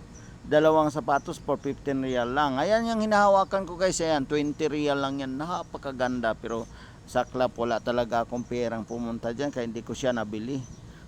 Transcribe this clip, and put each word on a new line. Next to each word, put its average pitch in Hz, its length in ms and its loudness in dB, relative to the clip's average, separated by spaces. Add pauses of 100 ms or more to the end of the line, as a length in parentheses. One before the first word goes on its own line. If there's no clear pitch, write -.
(480)
dalawang 156 400 6
sapatos 147 480 0
for 139 240 -2
fifteen 135 400 -4
riyal 123 320 0
lang. 139 240 2
Ayan 214 320 2
yung 226 160 0
hinahawakan 196 640 4
ko, 175 80 -8
guys. 180 240 2
Ayan, 160 240 2
twenty 147 480 0
riyal 143 320 2
lang 139 160 -2
yan. 131 160 -6
Napakaganda. 135 1040 -2
Pero 113 240 -4 (400)
saklap, 123 560 0
wala 117 240 0
talaga 120 400 0
akong 120 240 -6
perang 113 400 -2
pumunta 117 480 -6
dyan, 139 160 -4
kaya 120 160 -4
hindi 113 160 -8
ko - 80 -10
siya 123 240 0
nabili. 110 480 -4 (440)